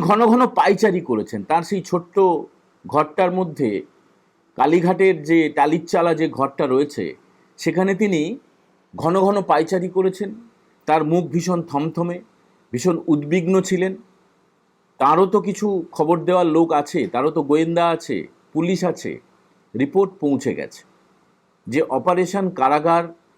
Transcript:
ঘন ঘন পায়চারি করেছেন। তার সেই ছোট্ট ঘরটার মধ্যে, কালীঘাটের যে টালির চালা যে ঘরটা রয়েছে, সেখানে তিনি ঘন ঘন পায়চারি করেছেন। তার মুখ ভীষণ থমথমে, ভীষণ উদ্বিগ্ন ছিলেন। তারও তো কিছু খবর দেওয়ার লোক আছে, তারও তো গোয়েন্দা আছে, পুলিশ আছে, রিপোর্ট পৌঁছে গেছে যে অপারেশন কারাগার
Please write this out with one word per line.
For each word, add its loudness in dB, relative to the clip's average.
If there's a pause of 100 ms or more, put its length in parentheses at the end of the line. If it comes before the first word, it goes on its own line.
ঘন 4 (100)
ঘন 4 (160)
পায়চারি 2
করেছেন। -4 (100)
তার 0
সেই -4
ছোট্ট -4 (680)
ঘরটার 0
মধ্যে, -2 (880)
কালীঘাটের 4 (140)
যে 4 (180)
টালির 2
চালা 2
যে 0 (120)
ঘরটা -2
রয়েছে, 0 (540)
সেখানে 0 (100)
তিনি 0 (720)
ঘন -2 (120)
ঘন 2 (140)
পায়চারি 0
করেছেন। -2 (580)
তার 4 (100)
মুখ 2 (120)
ভীষণ -2 (100)
থমথমে, -4 (560)
ভীষণ 0 (160)
উদ্বিগ্ন 0 (140)
ছিলেন। 0 (1080)
তারও 4
তো 6 (100)
কিছু -4 (300)
খবর 2 (120)
দেওয়ার 4
লোক 4 (120)
আছে, -4 (140)
তারও 0
তো -2 (100)
গোয়েন্দা 2 (100)
আছে, -6 (380)
পুলিশ 0 (120)
আছে, -8 (640)
রিপোর্ট 0 (120)
পৌঁছে -2
গেছে -12 (840)
যে -2 (180)
অপারেশন 0 (160)
কারাগার 2 (340)